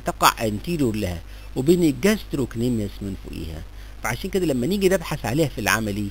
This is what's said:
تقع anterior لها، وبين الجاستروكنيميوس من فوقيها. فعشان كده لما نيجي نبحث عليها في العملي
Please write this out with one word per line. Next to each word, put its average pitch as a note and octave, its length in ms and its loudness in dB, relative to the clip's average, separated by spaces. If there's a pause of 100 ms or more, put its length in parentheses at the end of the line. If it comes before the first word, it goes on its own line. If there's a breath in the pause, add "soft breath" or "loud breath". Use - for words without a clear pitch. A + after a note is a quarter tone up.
تقع - 240 4
anterior A#2 680 0
لها، F2 260 -2 (340 loud breath)
وبين E3+ 280 4
الجاستروكنيميوس B2+ 1040 0 (100)
من G2 240 -6
فوقيها. D#2+ 380 -10 (400 loud breath)
فعشان - 280 -4
كده F3+ 160 2
لما B2+ 200 2
نيجي F#3+ 220 4
نبحث F3 380 0
عليها C#3 220 2
في - 120 -8
العملي G2+ 500 2